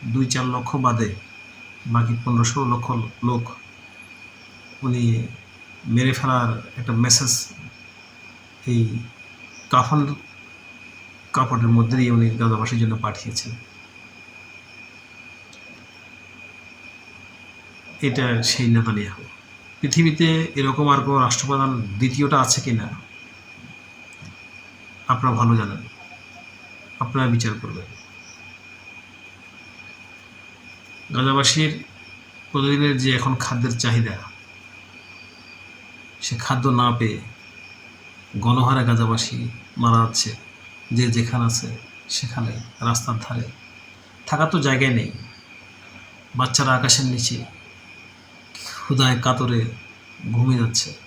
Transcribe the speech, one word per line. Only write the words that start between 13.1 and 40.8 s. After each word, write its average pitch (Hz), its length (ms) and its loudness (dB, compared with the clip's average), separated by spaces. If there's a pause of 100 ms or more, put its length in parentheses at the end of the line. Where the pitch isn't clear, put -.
এটা 127 180 -2 (180)
সেই 120 320 0
নেতানিয়াহু। 104 480 0 (560)
পৃথিবীতে 160 480 2 (320)
এরকম 135 340 0
আর 135 120 4
কোনো 139 200 2
রাষ্ট্রপ্রধান 135 460 0 (280)
দ্বিতীয়টা 135 420 2
আছে - 200 2
কি 131 100 -2
না 110 160 0 (2250)
আপনারা 120 240 0
ভালো 117 200 4
জানেন, 101 260 -2 (1200)
আপনারা 127 240 -2
বিচার 113 340 0
করবেন। - 260 -12 (3250)
গাজাবাসীর 135 560 2 (800)
প্রতিদিনের 143 460 2
যে 131 120 2 (100)
এখন 131 160 0
খাদ্যের 120 380 -2 (100)
চাহিদা, 113 320 2 (2250)
খাদ্য 127 220 -2 (140)
না 120 80 4 (100)
পেয়ে 110 220 0 (1200)
গণহারে 127 460 4
গাজাবাসী 113 480 2 (440)
মারা 117 220 6
যাচ্ছে, 113 260 -2 (680)